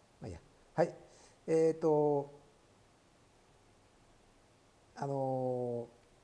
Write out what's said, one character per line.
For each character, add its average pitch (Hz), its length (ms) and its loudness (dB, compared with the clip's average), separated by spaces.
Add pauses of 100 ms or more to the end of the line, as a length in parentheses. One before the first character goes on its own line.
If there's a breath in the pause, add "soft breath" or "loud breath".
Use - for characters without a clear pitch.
(200)
ま 143 60 -12
あ - 20 -10
い - 20 -10
い 85 40 -12
や。 80 60 -16 (340)
は 170 100 2
い。 165 100 -8 (540 loud breath)
え 160 280 4
ー 160 40 -14
と、 147 520 2 (2500)
あ - 140 -8
の 127 800 -2 (360)